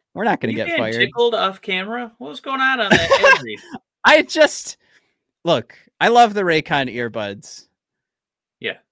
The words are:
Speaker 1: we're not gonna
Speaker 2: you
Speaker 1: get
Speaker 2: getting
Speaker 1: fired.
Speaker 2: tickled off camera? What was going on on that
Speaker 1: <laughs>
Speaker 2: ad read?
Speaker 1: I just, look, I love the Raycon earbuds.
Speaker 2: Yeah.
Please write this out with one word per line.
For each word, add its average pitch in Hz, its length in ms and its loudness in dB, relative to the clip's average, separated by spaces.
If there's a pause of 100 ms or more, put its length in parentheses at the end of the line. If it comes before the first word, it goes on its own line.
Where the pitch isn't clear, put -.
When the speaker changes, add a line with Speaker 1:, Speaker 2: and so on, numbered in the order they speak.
(140)
Speaker 1:
we're 185 80 -8
not 226 180 -2
gonna 113 120 -4
Speaker 2:
you 110 60 -6
Speaker 1:
get 110 100 -6
Speaker 2:
getting 320 160 -4
Speaker 1:
fired. 110 80 -6
Speaker 2:
tickled 226 420 -2
off 190 260 -4
camera? 220 580 -8
What 262 100 -16
was 285 120 -14
going 269 200 -8
on 262 180 0
on 202 120 -4
that 523 440 4
Speaker 1:
<laughs> - 40 4
Speaker 2:
ad - 40 -10
read? 220 160 -12 (460)
Speaker 1:
I 294 180 6
just, - 540 0 (680)
look, 151 320 -2 (220)
I 180 100 2
love 233 260 6
the 202 80 -2
Raycon 151 520 -2
earbuds. 110 720 -10 (920)
Speaker 2:
Yeah. 110 160 -8 (160)